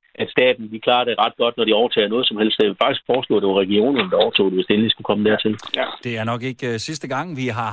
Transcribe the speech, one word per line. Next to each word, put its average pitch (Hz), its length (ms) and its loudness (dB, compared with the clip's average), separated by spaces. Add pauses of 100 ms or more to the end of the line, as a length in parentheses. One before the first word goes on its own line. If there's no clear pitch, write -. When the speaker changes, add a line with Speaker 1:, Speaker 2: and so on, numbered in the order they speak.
(180)
Speaker 1:
at 117 120 -4
staten, 127 420 2
de 110 80 -10
klarer 123 240 2
det 113 140 -2
ret 110 180 0
godt, 120 200 0
når 117 80 0
de 107 100 2
overtager 110 340 2
noget 120 200 0
som 113 100 -6
helst. 107 200 0
Jeg 107 100 4
vil 95 140 -4
faktisk 127 240 0
foreslå, 123 300 0
at 95 60 2
det 98 60 0
var 98 120 2
regionerne, 104 500 2
der 95 60 0
overtog 104 300 2
det, 92 80 0
hvis 92 120 0
det 104 80 2
endelig 107 180 2
skulle - 120 -6
komme 104 260 2
dertil. 107 260 0 (200)
Speaker 2:
Ja. 127 80 -2 (200)
Speaker 3:
Det 117 140 -6
er - 60 -4
nok 117 180 -4
ikke, 127 300 -6
øh, 113 60 -4
sidste 156 300 -8
gang, 147 280 -6
vi 127 100 -4
har 113 260 -4